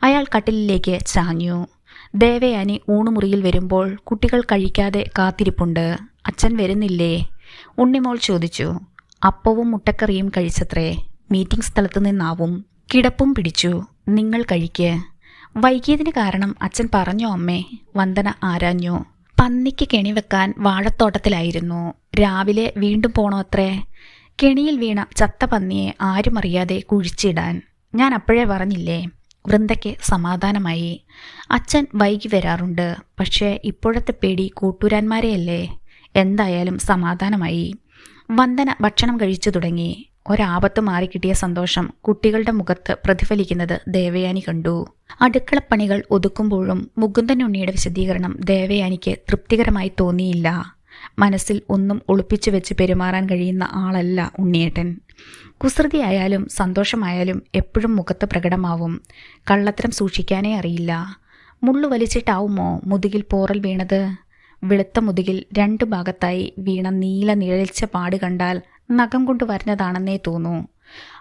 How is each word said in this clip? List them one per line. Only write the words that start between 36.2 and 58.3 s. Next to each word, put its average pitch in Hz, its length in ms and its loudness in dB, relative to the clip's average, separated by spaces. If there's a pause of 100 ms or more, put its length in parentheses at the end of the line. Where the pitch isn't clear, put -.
സമാധാനമായി." 175 880 0 (640)
വന്ദന 254 380 4 (120)
ഭക്ഷണം 233 400 2
കഴിച്ചു 190 300 0
തുടങ്ങി. 170 400 -2 (400)
ഒരാപത്ത് 196 500 2
മാറിക്കിട്ടിയ 185 520 -2
സന്തോഷം 180 520 -2 (160)
കുട്ടികളുടെ 220 520 2
മുഖത്ത് 190 420 -2
പ്രതിഫലിക്കുന്നത് 175 920 0
ദേവയാനി 185 520 0
കണ്ടു. 165 340 -2 (460)
അടുക്കളപ്പണികൾ 233 800 2 (120)
ഒതുക്കുമ്പോഴും 196 880 0
മുകുന്ദൻ 233 460 2
ഉണ്ണിയുടെ 190 280 -2
വിശദീകരണം 185 680 -2
ദേവയാനിക്ക് 190 760 0
തൃപ്തികരമായി 208 840 0
തോന്നിയില്ല. 180 480 2 (680)
മനസ്സിൽ 202 520 0
ഒന്നും 196 380 0
ഒളിപ്പിച്ചു 196 420 2
വെച്ച് 190 240 -2
പെരുമാറാൻ 185 520 0
കഴിയുന്ന 185 460 -2
ആളല്ല 185 640 -2
ഉണ്ണിയേട്ടൻ. 175 500 0 (680)
കുസൃതിയായാലും 202 920 0
സന്തോഷമായാലും 185 920 -2 (120)
എപ്പോഴും 220 420 0
മുഖത്ത് 185 280 -2
പ്രകടമാവും. 175 680 -2 (540)